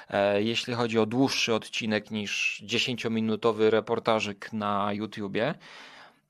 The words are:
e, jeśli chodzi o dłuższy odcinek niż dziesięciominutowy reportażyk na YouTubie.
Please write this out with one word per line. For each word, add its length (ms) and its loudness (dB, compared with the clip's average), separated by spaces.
e, 340 4
jeśli 320 -2
chodzi 240 0
o 80 4
dłuższy 480 2
odcinek 560 -2
niż 540 -4
dziesięciominutowy 1080 2
reportażyk 800 0
na 400 0
YouTubie. 640 -2